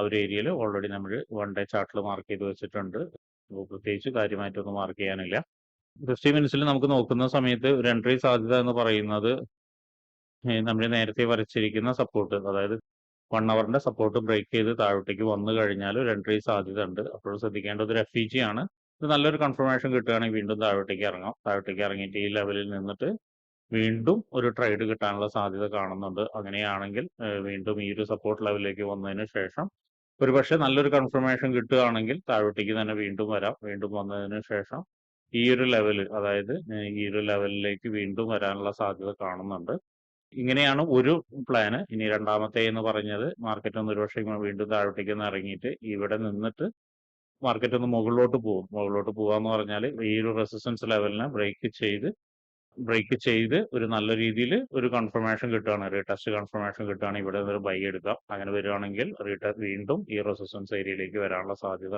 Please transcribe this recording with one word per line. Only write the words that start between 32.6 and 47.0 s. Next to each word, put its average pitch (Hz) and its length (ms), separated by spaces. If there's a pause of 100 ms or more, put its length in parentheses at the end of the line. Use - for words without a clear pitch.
തന്നെ 107 200
വീണ്ടും 101 320
വരാം. 101 300
വീണ്ടും 101 360
വന്നതിന് 101 400 (120)
ശേഷം 110 300 (580)
ഈ 117 40 (100)
ഒരു 123 100 (100)
ലെവൽ, 104 260 (180)
അതായത്, 101 360 (220)
ഏ, - 20 (220)
ഈ 104 100
ഒരു 104 200
ലെവലിലേക്ക് 101 680
വീണ്ടും 101 360
വരാനുള്ള 101 380
സാധ്യത 98 400 (120)
കാണുന്നുണ്ട്. 92 480 (720)
ഇങ്ങനെയാണ് 135 400 (160)
ഒരു 127 160 (360)
പ്ലാൻ. 117 440
ഇനി 110 120 (100)
രണ്ടാമത്തെ 107 460 (100)
എന്ന് 110 180
പറഞ്ഞത് 107 380 (120)
മാർക്കറ്റ് 110 420
ഒന്ന് 107 120
ഒരുപക്ഷെ 104 280
ഇങ്ങ് 107 240
വീണ്ടും 101 300
താഴോട്ടേക്ക് 101 360
ഒന്ന് 104 200
ഇറങ്ങിയിട്ട് 98 400 (240)
ഇവിടെ 101 220
നിന്നിട്ട് 110 500 (760)